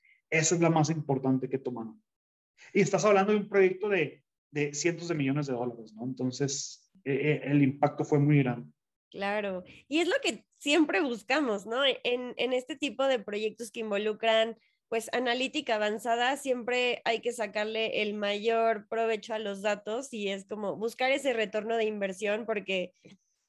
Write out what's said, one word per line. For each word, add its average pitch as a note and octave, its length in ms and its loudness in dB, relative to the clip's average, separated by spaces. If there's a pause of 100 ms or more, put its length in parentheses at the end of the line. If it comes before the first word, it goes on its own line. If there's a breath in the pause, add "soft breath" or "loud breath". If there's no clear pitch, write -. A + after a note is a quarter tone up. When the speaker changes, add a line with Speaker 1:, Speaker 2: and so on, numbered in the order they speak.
(300 soft breath)
Speaker 1:
esa D#3+ 260 2
es E3+ 60 2
la E3+ 80 6
más D#3 200 4
importante C3 600 0
que C3+ 80 -2
tomaron. A#2+ 440 -8 (720 loud breath)
Y G3+ 80 4
estás F#3 240 2
hablando G3+ 260 6
de G#3+ 80 4
un G3 100 -6
proyecto G3 400 4
de, F3 340 -2 (280)
de D3 220 -2
cientos E3+ 340 -2
de E3+ 80 -2
millones C#3+ 320 0
de C3+ 60 -2
dólares, A#2 400 -6
¿no? A2+ 100 -12
Entonces, B2+ 880 -4 (120)
eh, C#3 100 -2
eh, D3 320 0
el C#3+ 180 4
impacto C#3+ 400 0
fue D3+ 160 2
muy D3 200 6
grande. A#2+ 300 0 (400)
Speaker 2:
Claro, G3 540 -4 (240 loud breath)
y D4 120 0
es E4+ 80 2
lo F#4+ 160 0
que A#3 220 -4 (140)
siempre D#4 420 4
buscamos, A#3+ 640 0
¿no? A#3 200 -2
En, B3 520 -2
en A#3+ 160 -2
este B3+ 220 -4
tipo C4+ 300 -2
de C4+ 120 2
proyectos G#3+ 540 -6
que - 80 -10
involucran, A3 760 0 (320)
pues, A3+ 260 -4
analítica B3+ 600 0
avanzada, A#3 600 0
siempre B3 680 -2
hay A3+ 160 0
que A#3+ 120 -2
sacarle G#3+ 720 -2
el G#3 100 -2
mayor G#3+ 720 0
provecho A3+ 460 -2
a A3 60 -4
los G3+ 240 -6
datos G#3+ 500 -4
y G#3 160 -4
es G3 160 -6
como G#3 300 -6
buscar A3+ 360 -2
ese C4+ 220 0
retorno G#3+ 420 -2
de A3+ 100 2
inversión G#3 600 -2
porque, F#3+ 480 -4 (560 loud breath)